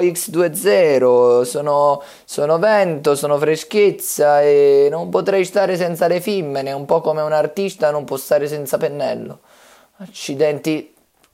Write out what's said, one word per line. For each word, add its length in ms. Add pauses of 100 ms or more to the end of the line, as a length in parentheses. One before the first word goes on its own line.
X 220
due 240
zero. 920
Sono, 580 (220)
sono 340
vento, 560
sono 240
freschezza 1040
e 480
non 180
potrei 340
stare 320
senza 300
le 160
femmine, 520
un 120
po' 160
come 220
un 100
artista 560
non 140
può 140
stare 300
senza 300
pennello. 640 (580)
Accidenti. 960 (400)